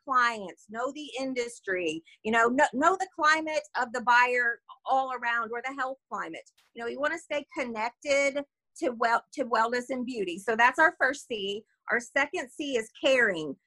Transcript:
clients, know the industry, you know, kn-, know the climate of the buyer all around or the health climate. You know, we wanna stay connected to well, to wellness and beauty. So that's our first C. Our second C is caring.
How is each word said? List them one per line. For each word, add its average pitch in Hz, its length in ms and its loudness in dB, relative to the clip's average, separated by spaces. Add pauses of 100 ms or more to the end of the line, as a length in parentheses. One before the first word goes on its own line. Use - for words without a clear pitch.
clients, 233 680 -2
know 247 240 -6
the 302 120 -12 (120)
industry, 214 840 -4 (220)
you 214 80 -2
know, 233 180 4
kn-, 269 240 4
know 330 260 2
the 381 160 -4
climate 294 460 2 (180)
of 240 140 -2
the 247 80 -4
buyer 247 580 2 (280)
all 262 260 2
around 233 400 -2
or 240 100 -6
the 269 140 -8
health 269 200 -4 (140)
climate. 165 380 -8 (240)
You - 80 -14
know, 233 80 -6
we 247 80 -8
wanna 302 220 -2
stay 294 260 -6 (100)
connected 277 880 -2 (360)
to 262 180 0
well, 233 240 2 (120)
to 277 120 -2
wellness 233 440 0
and 254 160 -4
beauty. 196 340 -6
So 226 160 -2
that's 247 240 4
our 330 200 6
first 285 280 -2
C. 208 360 -6 (280)
Our 233 80 2
second 285 520 -2
C 285 240 -4
is 220 140 -2 (140)
caring. 208 520 2 (120)